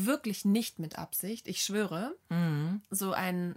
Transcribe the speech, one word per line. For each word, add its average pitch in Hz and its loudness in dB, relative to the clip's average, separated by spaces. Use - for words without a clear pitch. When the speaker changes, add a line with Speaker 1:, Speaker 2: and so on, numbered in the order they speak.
Speaker 1:
Wirklich 247 0
nicht 214 4
mit 160 -8
Absicht. 190 -6
Ich - -4
schwöre. 202 -2
Speaker 2:
Mhm. 170 2
Speaker 1:
So 196 0
ein, 180 0